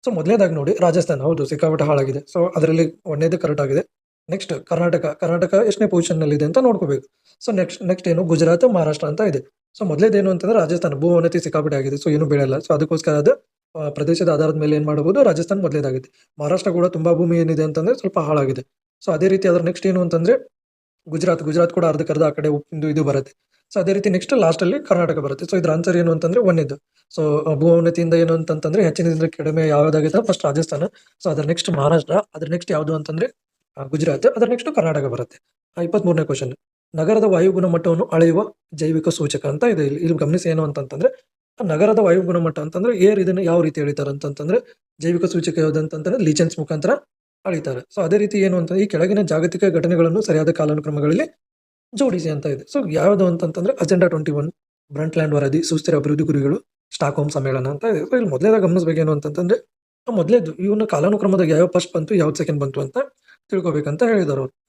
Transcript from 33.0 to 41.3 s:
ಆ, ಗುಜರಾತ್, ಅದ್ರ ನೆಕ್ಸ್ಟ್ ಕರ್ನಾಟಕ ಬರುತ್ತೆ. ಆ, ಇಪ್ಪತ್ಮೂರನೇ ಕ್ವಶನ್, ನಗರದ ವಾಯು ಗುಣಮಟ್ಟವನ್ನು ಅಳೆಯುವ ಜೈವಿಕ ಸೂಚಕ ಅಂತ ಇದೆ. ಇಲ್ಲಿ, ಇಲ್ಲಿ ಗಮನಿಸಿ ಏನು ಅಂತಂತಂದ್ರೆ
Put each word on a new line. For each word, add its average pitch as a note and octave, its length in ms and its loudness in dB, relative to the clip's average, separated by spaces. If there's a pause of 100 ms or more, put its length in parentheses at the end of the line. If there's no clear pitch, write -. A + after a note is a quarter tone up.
ಆ, C#3 80 -12
ಗುಜರಾತ್, D3 420 -2
ಅದ್ರ A3+ 220 2
ನೆಕ್ಸ್ಟ್ B3 260 -4
ಕರ್ನಾಟಕ D3+ 300 0
ಬರುತ್ತೆ. A#2+ 340 -8 (380)
ಆ, F3 60 -6
ಇಪ್ಪತ್ಮೂರನೇ E3+ 420 0
ಕ್ವಶನ್, C3 280 -6 (420)
ನಗರದ G#3 300 2
ವಾಯು F#3 280 4
ಗುಣಮಟ್ಟವನ್ನು E3+ 520 0
ಅಳೆಯುವ E3 480 2 (220)
ಜೈವಿಕ D#3 340 -2
ಸೂಚಕ D3 380 -4
ಅಂತ D3 180 -2
ಇದೆ. F3 220 2
ಇಲ್ಲಿ, C#3+ 140 -4
ಇಲ್ಲಿ E3 160 0
ಗಮನಿಸಿ D#3 320 0
ಏನು D#3+ 160 0
ಅಂತಂತಂದ್ರೆ D3 440 -2 (520)